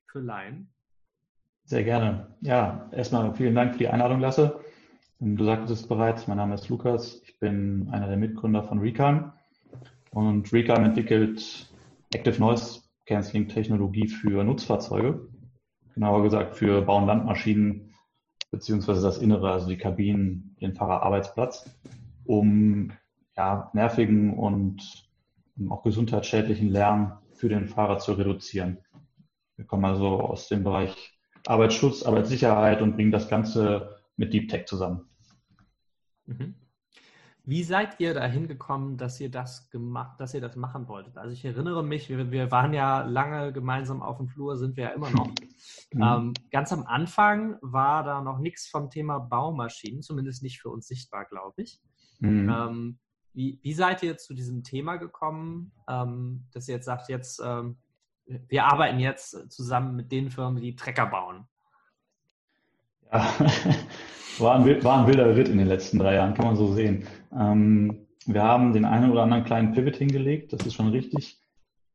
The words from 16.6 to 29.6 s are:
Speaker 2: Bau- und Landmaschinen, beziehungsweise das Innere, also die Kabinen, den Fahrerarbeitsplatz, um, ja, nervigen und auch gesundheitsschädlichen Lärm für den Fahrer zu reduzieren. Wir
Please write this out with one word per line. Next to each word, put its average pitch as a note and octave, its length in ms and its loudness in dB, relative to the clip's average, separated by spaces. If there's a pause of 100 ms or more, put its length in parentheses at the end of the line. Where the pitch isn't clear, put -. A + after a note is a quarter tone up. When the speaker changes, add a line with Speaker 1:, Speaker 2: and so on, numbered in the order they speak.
Speaker 2:
Bau- G2 160 2
und G2 100 4
Landmaschinen, G#2 840 0 (580)
beziehungsweise G2+ 500 0
das F#2+ 160 2
Innere, G2 340 4
also F2+ 180 -2
die F#2 80 -4
Kabinen, G2 840 -2
den F#2+ 120 -4
Fahrerarbeitsplatz, G2 1000 -2 (500)
um, G#2 680 4 (440)
ja, G2 380 -2
nervigen G#2+ 640 2
und G2+ 680 -4 (640)
auch - 140 -8
gesundheitsschädlichen G#2+ 840 0
Lärm G2+ 500 2 (140)
für - 160 -2
den G#2 180 0
Fahrer G2+ 320 0
zu G#2+ 140 -2
reduzieren. F#2 640 -2 (800)
Wir - 80 -16